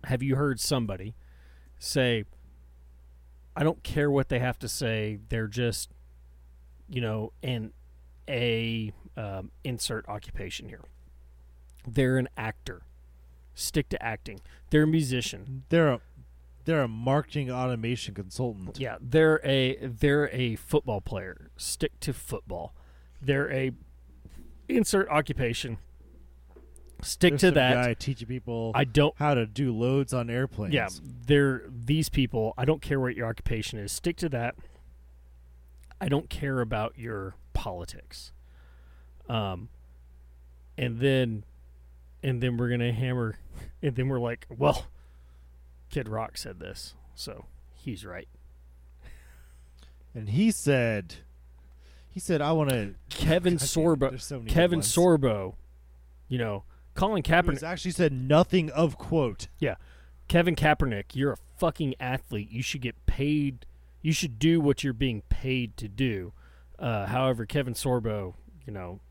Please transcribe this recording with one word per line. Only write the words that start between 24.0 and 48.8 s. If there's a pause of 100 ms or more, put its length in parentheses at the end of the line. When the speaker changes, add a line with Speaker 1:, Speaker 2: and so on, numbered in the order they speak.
Speaker 1:
insert
occupation. (1200)
Stick
Speaker 2:
There's
Speaker 1:
to
Speaker 2:
some
Speaker 1:
that.
Speaker 2:
guy
teaching
people
Speaker 1:
I
don't
Speaker 2:
how
to
do
loads
on
airplanes.
Speaker 1:
Yeah, (380)
they're
these
people.
I
don't
care
what
your
occupation
is.
Stick
to
that. (1400)
I
don't
care
about
your (160)
politics. (960)
Um, (1080)
and
then, (760)
and
then
we're
gonna
hammer, (220)
<laughs>
and
then
we're
like,
"Well, (1040)
Kid
Rock
said
this, (200)
so (300)
he's
right." (1900)